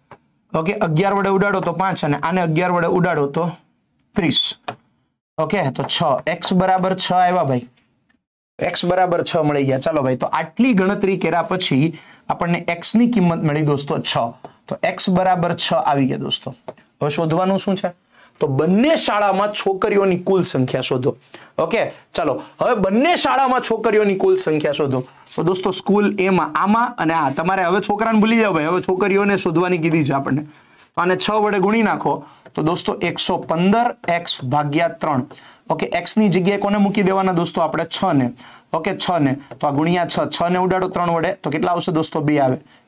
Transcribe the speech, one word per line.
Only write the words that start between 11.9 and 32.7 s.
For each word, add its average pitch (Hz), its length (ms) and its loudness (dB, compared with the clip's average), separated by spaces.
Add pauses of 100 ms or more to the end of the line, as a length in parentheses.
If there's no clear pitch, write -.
આપણને 175 400 -2
એક્સ 170 260 -4
ની 240 160 4
કિંમત 170 340 2
મળી 151 180 0
દોસ્તો 147 360 0
છ. - 180 -4 (520)
તો 143 140 -8
એક્સ 185 280 -2
બરાબર 180 440 2
છ - 180 -2
આવી 143 340 2
ગયા 139 120 -4
દોસ્તો. - 360 -6 (480)
હવે 147 80 0
શોધવાનું 170 480 0
શું 190 180 -2
છે? 180 180 -6 (460)
તો 156 60 2
બંને 185 500 2
શાળામાં 208 560 0
છોકરીઓની 196 640 0
કુલ 180 280 0
સંખ્યા 131 360 -2
શોધો. 127 360 -2 (420)
ઓકે, 165 340 -2 (220)
ચાલો, 147 280 -2 (180)
હવે 233 140 2
બંને 220 420 2
શાળામાં 254 440 2
છોકરીઓની 214 540 2
કુલ 190 220 2
સંખ્યા 156 360 0
શોધો. 131 280 0 (360)
તો 156 60 -2
દોસ્તો, 185 280 0
સ્કૂલ 202 500 0
એમાં, 180 320 0
આમાં 220 420 0
અને 165 200 -2
આ, 147 160 0
તમારે 180 340 -2
હવે 185 160 2
છોકરાને 214 400 0
ભૂલી 220 180 2
જાઓ 214 140 2
ભાઈ, 156 120 0
હવે 175 160 0
છોકરીઓને 196 560 0
શોધવાની 180 420 0
કીધી 160 260 0
છે 147 80 0
આપણને. 139 300 -2
તો - 580 -14
આને 180 160 2
છ 185 140 -2
વડે 208 280 0
ગુણી 214 240 2
નાખો 151 420 -2 (300)
તો 156 80 -4
દોસ્તો, 170 320 -2